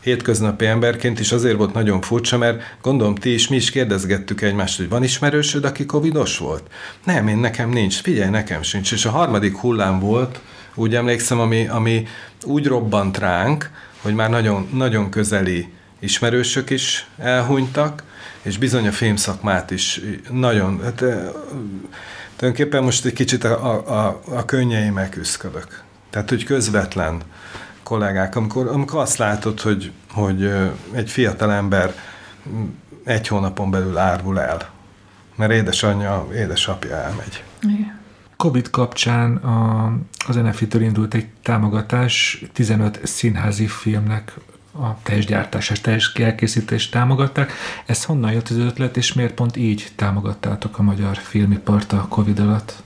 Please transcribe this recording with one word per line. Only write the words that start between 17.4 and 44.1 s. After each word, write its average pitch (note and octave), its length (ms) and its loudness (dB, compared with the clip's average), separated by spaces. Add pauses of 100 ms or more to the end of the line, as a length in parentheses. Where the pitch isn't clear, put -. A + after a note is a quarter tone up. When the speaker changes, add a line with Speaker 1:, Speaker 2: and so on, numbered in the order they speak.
Speaker 1:
és G2 160 -4
bizony A#2 280 2
a G2+ 60 2
filmszakmát G2+ 800 0
is - 300 -2 (300)
nagyon... G#2+ 520 2
Hát, A#2 180 -6
ö, A2 280 0 (1080)
tulajdonképpen C#3 460 0
most B2+ 220 0
egy A#2 80 -2
kicsit B2 320 0
a, A#2 200 2
a, G#2+ 420 0
a, F2+ 180 -4
a A#2+ 200 -4
könnyeimmel G#2+ 640 0
küszködök. - 760 -8 (280)
Tehát, G#2 180 -4
hogy A#2+ 160 0
közvetlen F#2+ 800 0 (600)
kollégák, G2 540 0
amikor, A#2 320 0
amikor C#3+ 320 0
azt A#2+ 160 0
látod, G#2+ 440 0
hogy, G2+ 320 -2 (200)
hogy, G2 300 0
ö, G2 240 2 (260)
egy A2+ 180 -4
fiatal G#2 420 2
ember, G2 420 2 (480)
m, A2+ 200 -6 (420)
egy A#2 240 -2
hónapon G2 420 0
belül F#2 280 0
árvul F#2 420 0
el, C#2+ 360 -4 (600)
mert A2 140 2
édesanyja, G2+ 840 2
édesapja F#2+ 600 -2
elmegy. - 480 -8 (180)
Speaker 2:
Igen. G#3 380 0 (360)
Speaker 3:
covid B2 340 0
kapcsán A#2+ 640 2
a, A2+ 560 2 (340)
az A#2+ 100 0
N A#2 120 2
F G#2+ 120 -2
I-től A2 220 2
indult G#2+ 320 2
egy A2 120 0 (160)
támogatás G#2+ 1120 0
tizenöt G#2+ 500 2
színházi G#2 640 0
filmnek G#2+ 640 -2 (400)